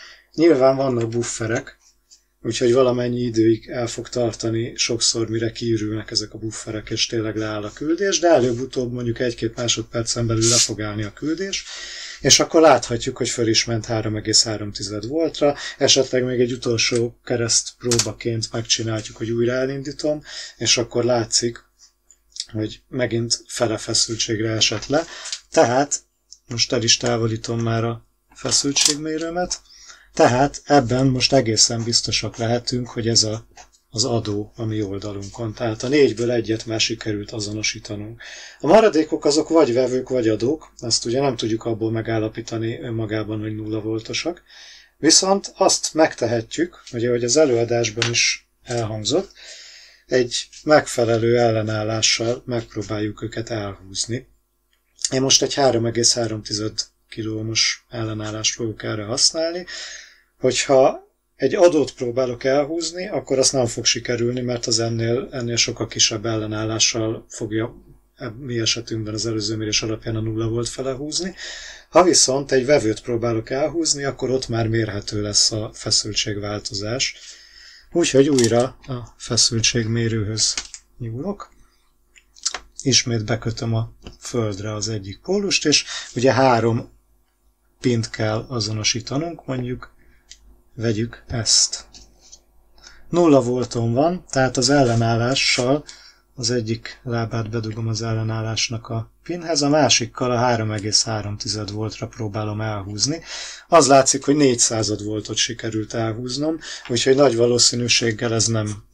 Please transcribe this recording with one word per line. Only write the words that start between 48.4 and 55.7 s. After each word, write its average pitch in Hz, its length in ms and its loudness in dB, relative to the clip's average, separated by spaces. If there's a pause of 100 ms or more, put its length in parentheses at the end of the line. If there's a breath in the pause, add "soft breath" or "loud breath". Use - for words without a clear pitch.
elhangzott, 110 680 -2 (760 loud breath)
egy 123 420 0 (160)
megfelelő 120 760 4
ellenállással 110 1080 0
megpróbáljuk 107 760 -6
őket 110 280 -8
elhúzni. 101 800 -8 (800)
Én 135 100 0
most 135 220 4
egy 135 120 -2
három 117 320 4